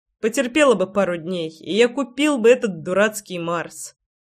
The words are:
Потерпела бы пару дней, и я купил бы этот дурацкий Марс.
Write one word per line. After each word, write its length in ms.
Потерпела 540
бы 160
пару 260
дней, 320
и 120
я 140
купил 500
бы 120
этот 340
дурацкий 560
Марс. 560